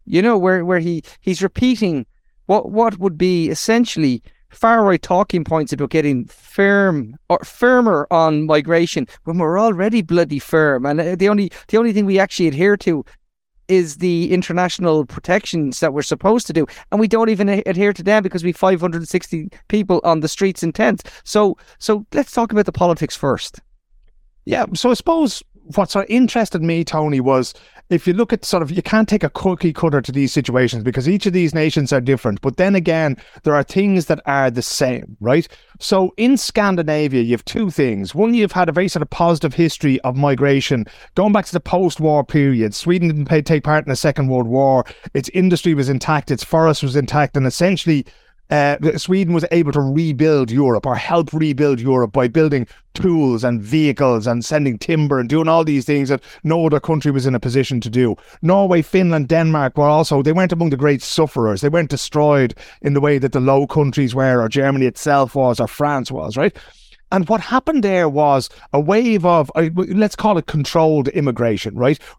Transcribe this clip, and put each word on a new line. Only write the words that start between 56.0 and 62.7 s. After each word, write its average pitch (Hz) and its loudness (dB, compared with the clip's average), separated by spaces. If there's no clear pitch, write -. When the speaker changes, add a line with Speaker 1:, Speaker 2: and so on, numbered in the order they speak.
Speaker 2:
that 135 -2
no 160 0
other 151 2
country 151 -2
was 135 -2
in 131 0
a 113 -2
position 127 -2
to 110 -8
do. 120 0
Norway, 180 2
Finland, 165 0
Denmark 160 0
were 147 2
also, 151 2
they 151 2
weren't 180 0
among 170 -2
the 139 -2
great 139 0
sufferers. 113 -2
They 143 0
weren't 165 0
destroyed 143 0